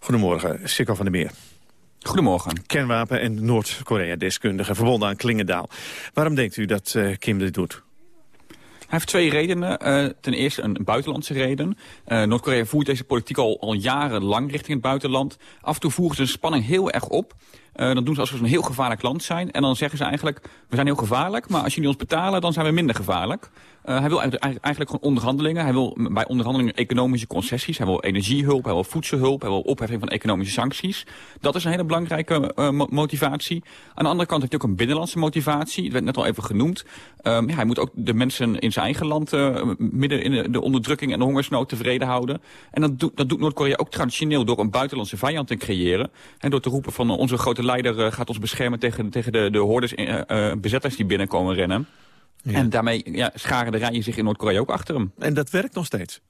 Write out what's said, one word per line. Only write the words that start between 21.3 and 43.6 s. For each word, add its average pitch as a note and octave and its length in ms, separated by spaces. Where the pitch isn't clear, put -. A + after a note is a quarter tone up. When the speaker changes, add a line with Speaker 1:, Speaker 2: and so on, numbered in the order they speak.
Speaker 2:
maar E3 140
als - 100
jullie D3 160
ons C#3 80
betalen, F#3 440
dan E3+ 120
zijn D#3 120
we D#3 60
minder D#3 240
gevaarlijk." F#2+ 540
Eh, B2+ 160
hij D#3+ 100
wil E3+ 120
eigenlijk, C3 420
eigenlijk D3 280
gewoon C#3+ 160
onderhandelingen. C#3+ 560
Hij C3+ 100
wil B2+ 260
m-, A#2 140
bij A2 140
onderhandelingen B2 460
economische B2 540
concessies. - 500
Hij G#2+ 100
wil F#2 160
energiehulp, B2+ 600
hij A2+ 100
wil F2+ 100
voedselhulp, C#3 580
hij A#2 80
wil F#2+ 120
opheffing A#2 380
van G2+ 100
economische G2 440
sancties. C3+ 520
Dat C#3+ 160
is F3+ 80
een E3+ 80
hele F3+ 120
belangrijke, E3 720
eh, C#3+ 140
mo-, C#3+ 200
motivatie. D3 760
Aan - 100
de - 60
andere F3 180
kant D#3 140
heeft B2+ 120
hij D3+ 80
ook - 60
een F#2+ 80
binnenlandse D3 420
motivatie. D3+ 640
Het C3+ 80
werd B2+ 140
net - 120
al - 80
even - 180
genoemd. B2+ 420
Ehm, A#2 280
ja, E3+ 60
hij B2 100
moet A#2 140
ook B2+ 140
de A2+ 200
mensen A#2+ 460
in A2+ 120
zijn - 140
eigen C3+ 200
land, D3+ 280
eh, C#3 440
midden C3+ 460
in C3 80
de, A#2+ 180
de B2 120
onderdrukking C3 500
en - 80
de B2+ 60
hongersnood C3+ 440
tevreden B2 380
houden. B2+ 340
En D3 100
dat C#3+ 180
doet, - 180
dat C3+ 120
doet E3 100
Noord-Korea C#3+ 380